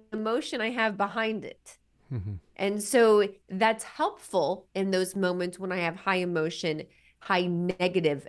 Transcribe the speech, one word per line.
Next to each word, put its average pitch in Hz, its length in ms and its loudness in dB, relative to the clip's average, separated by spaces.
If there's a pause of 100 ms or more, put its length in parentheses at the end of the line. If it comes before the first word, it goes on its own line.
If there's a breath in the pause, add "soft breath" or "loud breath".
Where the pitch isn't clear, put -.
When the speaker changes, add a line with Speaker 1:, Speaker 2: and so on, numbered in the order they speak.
(140)
Speaker 1:
emotion 226 480 -2
I 226 100 -2
have 220 260 0
behind 214 480 -2
it. - 320 -18 (360)
Speaker 2:
Mm-hmm. 101 220 -6 (200)
Speaker 1:
And 202 260 -2
so 214 460 6 (220)
that's 220 340 0
helpful - 880 -2
in 190 180 0
those 185 240 0
moments 180 440 -2
when 185 120 -6
I 185 80 -4
have 170 160 -2
high 196 220 0
emotion, 170 680 -2 (360 soft breath)
high 180 260 0
negative 175 840 0